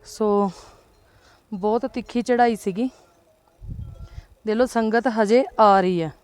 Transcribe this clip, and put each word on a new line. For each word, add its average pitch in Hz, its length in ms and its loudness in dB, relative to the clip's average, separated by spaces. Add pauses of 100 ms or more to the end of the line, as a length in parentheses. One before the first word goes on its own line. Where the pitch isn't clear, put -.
ਸੋ - 200 -6 (1300)
ਬਹੁਤ 214 340 -2
ਤਿੱਖੀ 240 360 -6
ਚੜ੍ਹਾਈ 240 340 2
ਸੀਗੀ। 202 320 -4 (1600)
ਦੇਖ 214 100 -2
ਲਓ, 247 100 2
ਸੰਗਤ 226 500 -2
ਹਜੇ 226 260 4 (180)
ਆ 202 200 8
ਰਹੀ 180 220 -2
ਆ 160 80 -6 (140)